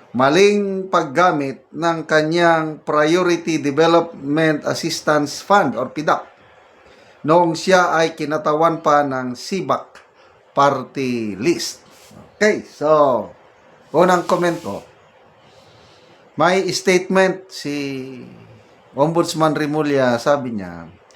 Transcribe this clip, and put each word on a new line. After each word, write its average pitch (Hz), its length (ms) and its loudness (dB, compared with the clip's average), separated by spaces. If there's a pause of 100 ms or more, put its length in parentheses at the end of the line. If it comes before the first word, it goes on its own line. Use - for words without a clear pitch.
(180)
maling 190 720 2
paggamit 156 800 0
ng 160 400 -4
kanyang 156 720 2
Priority 165 800 0
Development 156 1040 0
Assistance 147 800 -2
Fund 170 320 2
or 120 160 -6
pidac 156 320 -2 (960)
noong 165 320 2
siya 175 400 2
ay 160 240 0
kinatawan 156 640 -2
pa 147 240 2
ng 127 320 -6
sibak 143 640 -6 (580)
party 127 800 -2
list. - 480 -4 (540)
Okay, 208 260 0
so, 143 640 2 (640)
unang 180 320 2
comment 175 320 -2
ko. 98 240 -10 (1600)
May 180 320 2
statement 185 800 0
si 147 260 -8 (1200)
Ombudsman 160 600 0
Rimulya, 143 640 0
sabi 131 340 0
niya, 87 320 -12 (280)